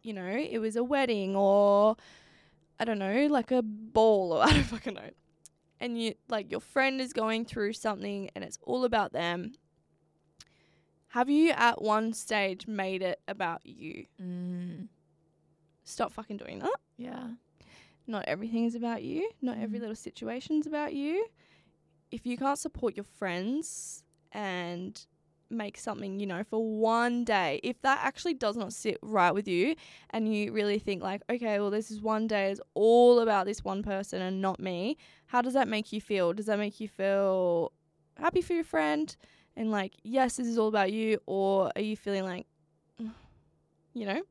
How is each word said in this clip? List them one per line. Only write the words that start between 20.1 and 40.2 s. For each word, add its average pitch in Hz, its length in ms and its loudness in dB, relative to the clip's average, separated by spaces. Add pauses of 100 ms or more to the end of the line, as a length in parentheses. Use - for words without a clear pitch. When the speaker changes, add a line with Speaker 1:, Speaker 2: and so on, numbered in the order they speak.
Speaker 1:
about 294 260 -4
you. 311 340 -2 (840)
If - 160 -10
you 247 100 -4
can't 277 220 0
support - 360 -4
your 202 100 -10
friends 202 1000 -6 (260)
and 180 760 -6 (420)
make 220 300 -6
something, 196 420 -8
you 202 60 -4
know, 185 180 -4
for 220 180 -2
one 226 640 2
day, 190 380 2
if 240 180 -4
that 269 220 2
actually 311 320 -2
does 226 240 -2
not 196 160 -6
sit - 260 -4
right 196 320 4
with 202 160 -2
you 190 260 2 (360)
and 220 240 0
you 208 180 -2
really 208 260 0
think, 196 240 -4
like, 196 280 -4
"Okay, 233 280 0
well, 202 120 0
this 214 200 -2
is 214 120 -10
one 220 240 0
day 202 240 0
is 202 100 -6 (140)
all 240 460 10
about 202 260 2
this 196 180 -6
one 196 180 -4
person 196 380 -4
and 190 220 -4
not 190 180 -2
me," 190 380 -4 (300)
how 247 120 2
does 247 140 -2
that 262 120 4
make 214 240 -4
you 208 120 -6
feel? 185 320 0
Does 208 100 -8
that 208 140 0
make 208 220 -6
you 220 80 -8
feel 190 840 2 (460)
happy 349 240 0
for 339 100 -4
your 330 120 0
friend 302 520 -2 (400)
and, 220 140 -4
like, 202 320 -4
"Yes, 247 340 2